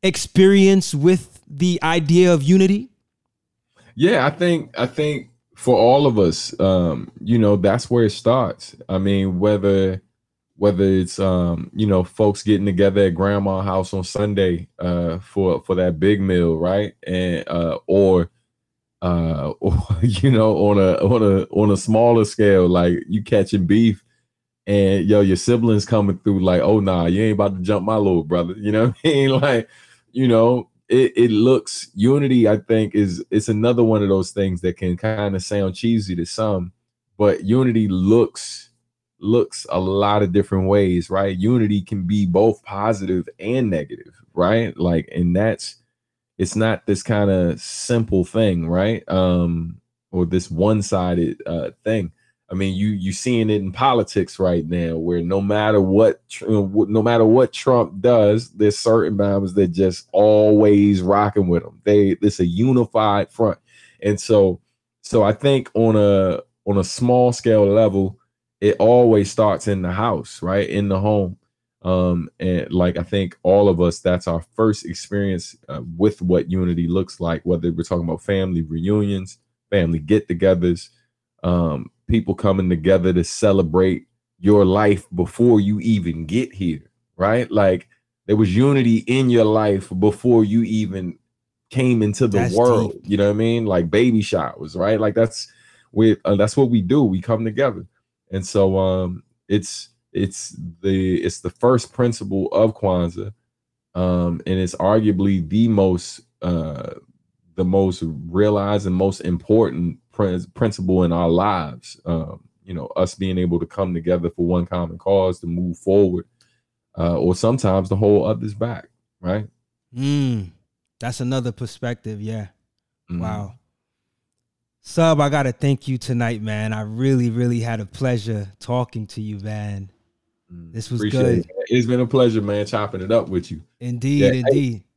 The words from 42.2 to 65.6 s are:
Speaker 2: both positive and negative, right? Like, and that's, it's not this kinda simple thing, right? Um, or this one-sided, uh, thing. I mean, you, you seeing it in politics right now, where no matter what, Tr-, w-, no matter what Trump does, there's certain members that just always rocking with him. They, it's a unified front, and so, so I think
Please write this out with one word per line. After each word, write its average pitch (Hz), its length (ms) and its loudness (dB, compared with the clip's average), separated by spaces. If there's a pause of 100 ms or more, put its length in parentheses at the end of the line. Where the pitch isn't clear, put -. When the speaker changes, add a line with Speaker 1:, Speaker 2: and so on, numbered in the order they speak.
Speaker 2:
both 101 380 2
positive 98 680 -4 (100)
and 117 320 -2
negative, 73 440 -8 (200)
right? 101 440 0
Like, 85 360 0
and 87 220 0
that's, - 400 -4 (640)
it's 92 180 -4
not 110 300 -2
this 98 160 -2
kinda 98 560 0
simple 104 680 -2
thing, 92 440 -2
right? 95 420 -2
Um, 85 680 0 (300)
or 90 140 0
this 90 260 -4
one-sided, 90 920 -2
uh, 82 260 -6 (140)
thing. 107 280 -4 (380)
I 90 40 -10
mean, 95 220 -4
you, 101 120 -2
you 98 240 -4
seeing 113 360 -2
it 104 140 0
in 95 100 -8
politics 113 680 -2
right 87 280 0
now, 82 320 -4
where 87 240 -2
no 95 180 -2
matter 107 400 0
what, 95 480 2
Tr-, - 160 -16
w-, 104 480 0
no 110 100 2
matter 113 220 2
what 120 300 4
Trump 107 480 0
does, 113 500 2
there's 104 260 0
certain 107 380 0
members 98 380 -2
that 98 140 2
just 92 440 -2
always 104 880 4
rocking 98 480 0
with 85 160 0
him. - 200 -20
They, 104 260 4 (100)
it's 104 200 0
a 90 60 2
unified 107 840 0
front, 107 260 -2 (440)
and 104 180 -2
so, 98 400 2 (400)
so - 240 0
I 104 80 2
think 135 400 -2